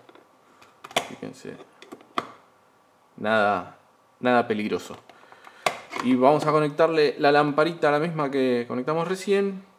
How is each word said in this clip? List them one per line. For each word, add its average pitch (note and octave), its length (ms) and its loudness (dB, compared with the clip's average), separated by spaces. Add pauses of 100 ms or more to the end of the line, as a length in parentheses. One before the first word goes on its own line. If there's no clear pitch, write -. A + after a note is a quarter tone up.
(1080)
fíjense, - 480 -14 (1600)
nada, G#2 600 0 (440)
nada B2 260 2
peligroso. G#2 500 -4 (1080)
Y B2+ 100 2
vamos C#3 320 4
a D3 60 2
conectarle D3+ 680 2
la C#3+ 140 4
lamparita, D3+ 580 2
la D3 80 2
misma D#3 320 -2
que B2+ 380 0
conectamos D#3 400 -4
recién, G3 560 -2 (140)